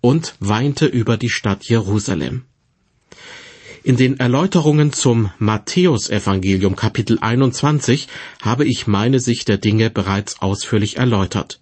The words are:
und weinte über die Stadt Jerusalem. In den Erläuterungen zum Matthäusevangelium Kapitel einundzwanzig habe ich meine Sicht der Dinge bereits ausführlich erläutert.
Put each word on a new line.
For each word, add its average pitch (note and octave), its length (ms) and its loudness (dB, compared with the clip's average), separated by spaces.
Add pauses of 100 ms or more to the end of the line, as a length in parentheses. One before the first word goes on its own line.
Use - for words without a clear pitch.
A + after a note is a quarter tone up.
und D3 380 2
weinte B2+ 480 0
über A#2 300 0
die A#2+ 120 -4
Stadt - 360 -4
Jerusalem. G#2 800 -2 (1400)
In B2 140 2
den C3 200 2
Erläuterungen D3+ 760 2
zum A#2 440 2
Matthäusevangelium G2+ 1400 0
Kapitel A2 420 0
einundzwanzig C3 880 0 (340)
habe B2 240 0
ich A#2 220 -2
meine A2+ 320 2
Sicht A#2+ 300 -2
der G2+ 80 2
Dinge A2 340 2
bereits G2 500 -4
ausführlich G2+ 560 -2
erläutert. G#2 640 -2